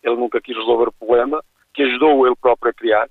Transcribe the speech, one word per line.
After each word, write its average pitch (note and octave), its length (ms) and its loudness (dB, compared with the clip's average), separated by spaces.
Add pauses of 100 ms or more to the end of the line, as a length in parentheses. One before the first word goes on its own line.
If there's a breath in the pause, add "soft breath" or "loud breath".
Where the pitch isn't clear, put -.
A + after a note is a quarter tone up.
Ele A#2+ 140 -2
nunca A#2+ 260 -4
quis A#2+ 160 -12
resolver A#2 300 0
o A2+ 60 -10
problema, A#2+ 500 -2 (320)
que C#3+ 80 -2
ajudou C3+ 420 2
ele B2 100 2
próprio A#2+ 360 0
a - 20 -14
criar. A2+ 360 0